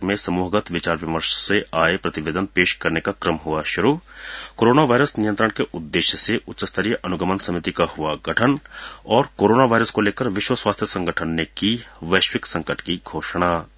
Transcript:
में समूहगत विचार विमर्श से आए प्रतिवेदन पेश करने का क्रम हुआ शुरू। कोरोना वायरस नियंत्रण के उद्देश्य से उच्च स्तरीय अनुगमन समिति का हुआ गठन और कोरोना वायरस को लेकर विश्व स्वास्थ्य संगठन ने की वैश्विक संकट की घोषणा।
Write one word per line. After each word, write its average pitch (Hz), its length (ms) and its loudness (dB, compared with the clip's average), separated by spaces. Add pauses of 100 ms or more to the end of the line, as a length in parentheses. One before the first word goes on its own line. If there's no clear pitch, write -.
में 98 120 0
समूहगत 90 560 -2
विचार 85 240 0
विमर्श 80 400 -2
से - 300 2 (100)
आए 82 220 2
प्रतिवेदन 80 480 -4
पेश 90 280 2
करने 80 260 -2
का 98 120 -2
क्रम 85 240 -2
हुआ 78 280 -4
शुरू। 135 380 0 (560)
कोरोना 127 260 6
वायरस 127 340 2
नियंत्रण 107 320 2
के - 140 -4
उद्देश्य 90 540 -2
से - 300 0
उच्च - 180 -8
स्तरीय 98 280 -2 (120)
अनुगमन 92 320 0
समिति 87 340 -4
का 87 120 0
हुआ 78 320 -2
गठन 120 440 0 (480)
और 123 300 4
कोरोना 113 280 6
वायरस 113 260 2
को 110 100 0
लेकर 104 260 0
विश्व 104 280 -2
स्वास्थ्य 107 300 0
संगठन 85 420 -2
ने 82 180 0
की 113 400 -2 (180)
वैश्विक 90 420 0
संकट - 360 -4
की 87 240 -4
घोषणा। 85 600 0 (120)